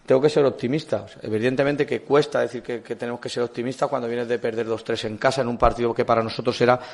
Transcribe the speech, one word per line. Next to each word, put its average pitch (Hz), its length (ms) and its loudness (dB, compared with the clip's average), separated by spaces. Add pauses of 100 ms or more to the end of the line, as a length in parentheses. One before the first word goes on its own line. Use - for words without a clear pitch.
tengo 131 140 4
que 147 100 4
ser 147 140 4
optimista. 127 600 0
O 98 40 -16
sea, - 140 -20
evidentemente 131 640 0
que 117 160 -2
cuesta 139 400 2
decir 120 200 -2
que, 120 200 -6
que 117 160 -8
tenemos 120 240 -8
que 127 80 -10
ser 120 140 -2
optimistas 123 440 -4
cuando 131 200 -4
vienes 120 200 -4
de 120 120 0
perder 113 260 -4
dos 110 180 -4
tres 113 220 -4
en 107 120 -6
casa 135 240 2
en 120 60 0
un 120 100 -4
partido 117 360 2
que 123 100 0
para 113 180 4
nosotros 113 380 -4
era 123 180 6 (160)